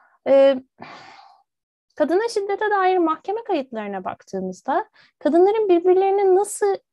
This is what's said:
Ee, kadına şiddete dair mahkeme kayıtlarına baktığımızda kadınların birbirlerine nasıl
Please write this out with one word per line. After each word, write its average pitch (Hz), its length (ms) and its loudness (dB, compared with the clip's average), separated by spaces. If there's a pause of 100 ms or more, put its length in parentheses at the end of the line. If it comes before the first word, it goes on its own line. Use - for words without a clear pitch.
(260)
Ee, 269 300 4 (1400)
kadına 339 340 0
şiddete 403 420 -4
dair 370 280 0
mahkeme 349 460 -4
kayıtlarına 220 600 -6
baktığımızda 190 840 -8 (300)
kadınların 392 500 2
birbirlerine 370 640 2
nasıl 403 420 -2 (160)